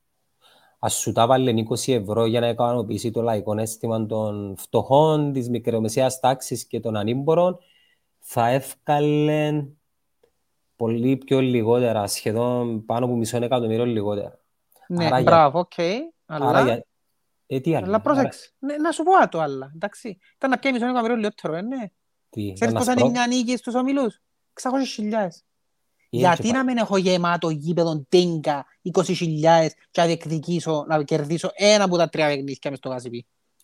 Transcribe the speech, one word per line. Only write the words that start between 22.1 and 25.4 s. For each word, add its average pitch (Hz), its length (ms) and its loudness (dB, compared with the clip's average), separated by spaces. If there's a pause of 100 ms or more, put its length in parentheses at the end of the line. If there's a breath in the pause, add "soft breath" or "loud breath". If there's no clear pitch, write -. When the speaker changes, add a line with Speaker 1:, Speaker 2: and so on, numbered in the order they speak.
Speaker 1:
Τι, 101 240 -6
Speaker 2:
Ξέρεις 226 200 -2
Speaker 1:
να - 60 0
Speaker 2:
πόσα - 120 0
Speaker 1:
σπρώω; 247 180 4
Speaker 2:
είναι 240 80 0
μια 240 100 0
νίκη 247 300 0
στους 233 180 -8
ομίλους; 254 460 -2 (300)
Εξακόσιες 262 420 -4
χιλιάδες. 208 500 -4 (680)